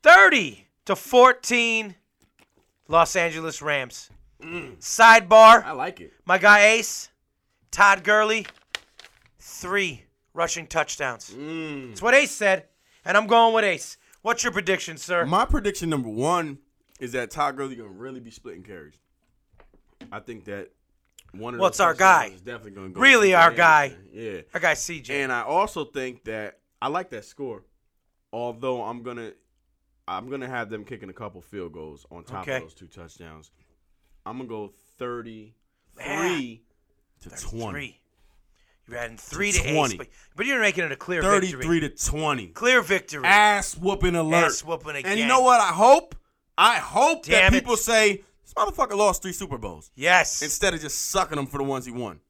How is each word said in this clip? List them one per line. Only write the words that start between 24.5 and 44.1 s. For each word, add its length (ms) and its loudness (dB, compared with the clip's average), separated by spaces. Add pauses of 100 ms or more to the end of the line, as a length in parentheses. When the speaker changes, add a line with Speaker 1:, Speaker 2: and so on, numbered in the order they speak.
Speaker 1:
Our 40 -6
guy 140 0
C 280 -10
J. 200 -8
Speaker 2:
And 100 -6
I 120 -4
also 420 -4
think 400 -12
that 340 -12 (220)
I 80 -6
like 220 -8
that 140 -16
score, 380 -16 (680)
although 520 -8
I'm 180 -12
gonna, 300 -14 (760)
I'm 220 -10
gonna 200 -12
have 200 -10
them 160 -12
kicking 240 -18
a 40 -20
couple 280 -16
field 320 -16
goals 380 -18
on 120 -20
top 200 -14
Speaker 1:
Okay. 140 -8
Speaker 2:
of 60 -8
those 120 -20
two 120 -20
touchdowns. 600 -20 (760)
I'm 140 -14
gonna 120 -14
go 220 -12 (280)
thirty-three 1080 -14
Speaker 1:
Yeah. 1200 -10
Speaker 2:
to 0 -
twenty. 320 -14 (100)
Speaker 1:
Thirty-three. 260 -14 (920)
You're 100 -16
adding 200 -12
Speaker 2:
To 60 -20
Speaker 1:
three 280 -6
to 160 0
Ace, 80 -4
Speaker 2:
twenty. 220 -2
Speaker 1:
but, 100 -16 (280)
but 100 -8
you're 140 -4
making 240 -2
it 80 -8
a 40 -10
clear 260 -6
Speaker 2:
Thirty-three 580 -2
Speaker 1:
victory. 180 -8
Speaker 2:
to 140 -6
twenty. 360 -6
Speaker 1:
Clear 340 0
victory. 440 -6
Speaker 2:
Ass 520 2
whooping 380 -2